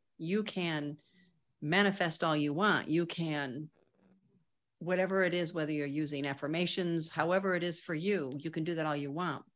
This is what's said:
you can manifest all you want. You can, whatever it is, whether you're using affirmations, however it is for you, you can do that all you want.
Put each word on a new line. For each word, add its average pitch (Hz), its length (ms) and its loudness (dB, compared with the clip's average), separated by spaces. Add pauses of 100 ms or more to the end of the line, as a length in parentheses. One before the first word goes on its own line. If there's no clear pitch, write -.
(180)
you 185 260 0
can 156 520 -2 (640)
manifest 185 600 2
all 160 140 4
you 147 160 2
want. 180 360 2
You 165 180 2
can, 151 600 -2 (1120)
whatever 185 460 2
it 175 100 2
is, 170 180 0
whether 156 200 -2
you're 147 140 0
using 143 400 -2
affirmations, 165 840 -2
however 180 480 2
it 170 80 0
is 175 160 -2
for 175 140 -4
you, 160 420 0
you 151 140 -6
can 160 120 -2
do 170 140 -2
that 160 100 0
all 147 100 0
you 143 140 -4
want. 156 320 -4 (140)